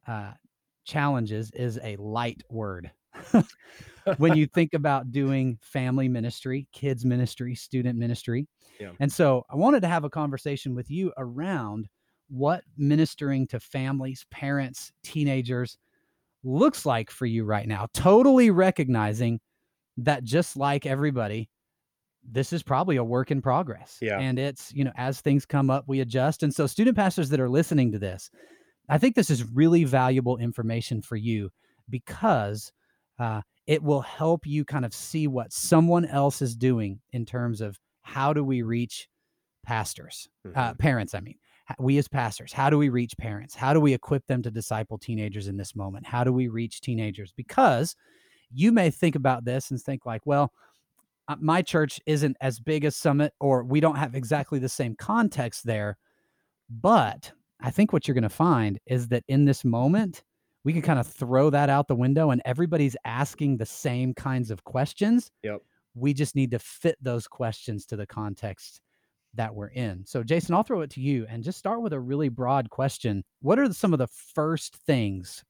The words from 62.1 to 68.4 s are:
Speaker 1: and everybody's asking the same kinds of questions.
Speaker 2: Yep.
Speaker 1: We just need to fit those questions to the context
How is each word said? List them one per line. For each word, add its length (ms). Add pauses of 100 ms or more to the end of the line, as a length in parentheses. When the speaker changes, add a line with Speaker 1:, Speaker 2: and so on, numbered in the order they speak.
Speaker 1:
and 140
everybody's 600
asking 520
the 80
same 480
kinds 380
of 120
questions. 680 (120)
Speaker 2:
Yep. 180 (340)
Speaker 1:
We 180
just 220
need 160
to 80
fit 420
those 260
questions 600
to 100
the 100
context 720 (540)